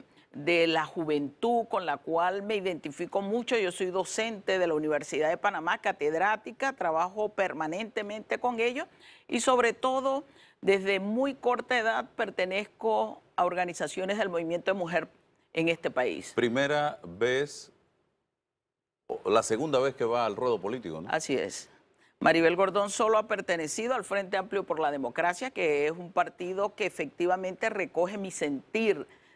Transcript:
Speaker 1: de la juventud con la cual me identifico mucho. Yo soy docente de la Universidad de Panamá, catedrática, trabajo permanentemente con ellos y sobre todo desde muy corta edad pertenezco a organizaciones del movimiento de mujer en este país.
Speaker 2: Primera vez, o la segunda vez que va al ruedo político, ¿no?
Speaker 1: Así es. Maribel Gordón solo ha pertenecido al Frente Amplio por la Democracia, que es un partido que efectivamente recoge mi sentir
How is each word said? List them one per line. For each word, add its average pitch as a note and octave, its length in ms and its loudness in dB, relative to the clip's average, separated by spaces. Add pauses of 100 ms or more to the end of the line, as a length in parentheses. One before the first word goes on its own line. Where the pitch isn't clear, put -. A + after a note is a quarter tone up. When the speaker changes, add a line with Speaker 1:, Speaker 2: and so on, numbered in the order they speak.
(340)
Speaker 1:
de E3 320 4
la D#3+ 200 2
juventud D#3+ 840 0
con F#3+ 160 -2
la C#3+ 140 -2
cual F3+ 440 0
me G#3+ 140 -2
identifico F3+ 640 -4
mucho. A#3 360 0
Yo F#3+ 140 2
soy F#3+ 160 -2
docente F#3+ 720 -2
de F3+ 80 4
la E3 80 2
Universidad D3+ 540 0
de F3 80 2
Panamá, F3+ 420 0
catedrática, G#3 960 0
trabajo F#3 580 0
permanentemente G3+ 1080 -4
con A#3+ 220 -2
ellos B3 260 0 (420)
y A#3 120 0
sobre A#3 320 4
todo C4+ 520 0 (360)
desde G3 400 2
muy B3 340 0
corta A#3+ 440 0
edad A3+ 380 0
pertenezco G#3+ 1040 -2 (160)
a F3+ 80 4
organizaciones F3+ 760 -2
del G3 100 0
movimiento E3+ 440 0
de G3+ 60 0
mujer E3 300 -2 (440)
en E3 160 2
este E3 220 0
país. A#2 440 -2
Speaker 2:
Primera C#3 680 2
vez, A#2+ 680 -2 (1400)
o - 220 -6
la G#2+ 140 6
segunda C3 380 0
vez C3+ 140 0
que B2+ 100 -2
va A#2 200 0
al G2+ 120 -2
ruedo A#2 240 0
político, F#2+ 400 -6
¿no? F2+ 100 -10
Speaker 1:
Así D#3+ 240 0
es. - 340 -4 (520)
Maribel E3 340 6
Gordón G3 340 2
solo A3 300 2
ha G#3+ 80 0
pertenecido G3 680 -2
al G#3 100 -2
Frente G3 320 -4
Amplio F#3+ 280 -2
por D#3+ 140 -2
la D3+ 140 2
Democracia, E3 580 -2
que D3+ 360 2
es D#3+ 60 0
un F3 200 -12
partido F#3 640 -2
que G3+ 100 -2
efectivamente F3+ 840 -2
recoge F#3+ 480 -2
mi G3 140 -6
sentir E3 800 0 (280)